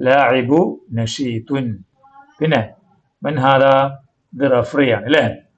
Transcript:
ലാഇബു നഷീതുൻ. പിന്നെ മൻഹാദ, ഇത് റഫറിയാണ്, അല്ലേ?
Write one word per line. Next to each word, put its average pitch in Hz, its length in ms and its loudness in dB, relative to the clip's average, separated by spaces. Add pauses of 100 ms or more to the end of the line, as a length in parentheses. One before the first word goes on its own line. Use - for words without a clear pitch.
ലാഇബു 131 540 2 (380)
നഷീതുൻ. 120 680 -6 (720)
പിന്നെ 147 220 0 (640)
മൻഹാദ, 139 400 2 (680)
ഇത് 139 120 -4 (100)
റഫറിയാണ്, 120 540 0
അല്ലേ? 147 160 2 (320)